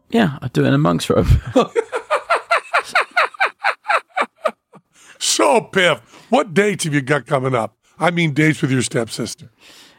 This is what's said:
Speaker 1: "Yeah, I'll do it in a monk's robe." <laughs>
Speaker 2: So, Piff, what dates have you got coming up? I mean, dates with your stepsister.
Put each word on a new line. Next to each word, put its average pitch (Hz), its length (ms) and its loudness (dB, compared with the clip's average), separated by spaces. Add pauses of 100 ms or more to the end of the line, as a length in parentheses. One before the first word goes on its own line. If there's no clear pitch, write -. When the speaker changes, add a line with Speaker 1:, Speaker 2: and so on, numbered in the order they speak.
Speaker 1:
"Yeah, 190 320 0
I'll 127 80 -8
do 143 160 0
it 131 40 2
in 131 60 4
a 139 40 2
monk's 160 320 0
robe." - 180 2 (260)
<laughs> 247 140 2 (3500)
Speaker 2:
So, 285 420 2
Piff, 175 380 0 (320)
what 240 240 0
dates 196 300 0
have 151 100 -4
you 143 60 2
got 139 260 -2
coming 131 280 0
up? 110 220 -2 (220)
I 160 120 2
mean, 170 240 0
dates 156 280 2
with 139 80 0
your 131 120 2
stepsister. - 680 -6 (480)